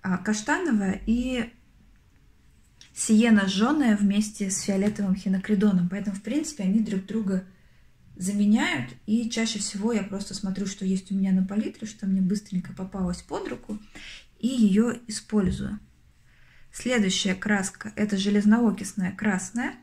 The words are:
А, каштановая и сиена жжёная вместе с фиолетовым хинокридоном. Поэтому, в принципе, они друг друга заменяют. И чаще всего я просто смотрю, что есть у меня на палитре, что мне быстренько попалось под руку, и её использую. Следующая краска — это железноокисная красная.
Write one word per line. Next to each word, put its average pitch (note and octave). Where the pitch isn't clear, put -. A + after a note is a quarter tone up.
А, F3+
каштановая G#3+
и B3
сиена G#3+
жжёная A3+
вместе G3+
с -
фиолетовым G3
хинокридоном. F#3+
Поэтому, G3
в -
принципе, C#4
они G#3
друг F#3+
друга G3
заменяют. G#3+
И A3+
чаще A3+
всего G3+
я G3+
просто G3
смотрю, F#3+
что -
есть F#3+
у F#3+
меня F#3+
на F#3+
палитре, G#3
что -
мне F#3+
быстренько F3+
попалось F#3
под C#4
руку, -
и A3+
её A3+
использую. -
Следующая G3+
краска — G3+
это G#3
железноокисная G#3
красная. G#3+